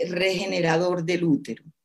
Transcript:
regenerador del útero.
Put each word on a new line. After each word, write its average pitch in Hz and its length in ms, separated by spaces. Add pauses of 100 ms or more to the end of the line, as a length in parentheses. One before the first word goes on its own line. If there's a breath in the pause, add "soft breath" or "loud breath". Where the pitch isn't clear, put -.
regenerador 180 920
del 175 200
útero. 139 400 (200)